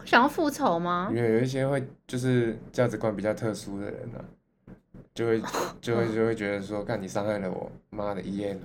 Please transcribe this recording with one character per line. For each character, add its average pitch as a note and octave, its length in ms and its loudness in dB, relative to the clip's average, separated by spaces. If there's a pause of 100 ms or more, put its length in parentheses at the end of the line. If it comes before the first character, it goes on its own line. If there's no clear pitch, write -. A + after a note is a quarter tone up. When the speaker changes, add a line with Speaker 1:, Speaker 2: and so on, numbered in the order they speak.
Speaker 1:
想 A#3+ 180 6
要 C#4+ 40 6
复 D4 220 2
仇 A#3 300 2
吗？ F3 340 0
Speaker 2:
因 A#2 80 0
为 A2+ 120 4
有 A2+ 80 6
一 B2+ 40 4
些 C3 220 0
会， C#3 160 0 (240)
就 B2+ 100 -4
是 B2 400 2 (140)
价 B2 160 2
值 A2 100 -2
观 G#2+ 160 0
比 G2 80 -4
较 G#2+ 120 2
特 A2 200 -2
殊 G2 260 -8
的 G2+ 120 -6
人 - 100 -10 (140)
啊， - 100 -12 (880)
就 A#2 140 -2
会， A2+ 120 4 (220)
Speaker 1:
<laughs> - 180 -4
Speaker 2:
就 A#2 160 0
会， A2+ 160 2
就 A2+ 140 2
会 A2+ 80 4
觉 G#2 160 -2
得 G2+ 100 0
说 G2+ 240 -6
，“干， A2 160 -2
你 F#2+ 80 -6
伤 G2+ 160 -2
害 G#2 140 0
了 F#2+ 140 -2
我， F2 200 -6 (200)
妈 G2+ 240 -4
的， F#2 60 -4
以 F#2+ 160 -6
眼 G2+ 280 -4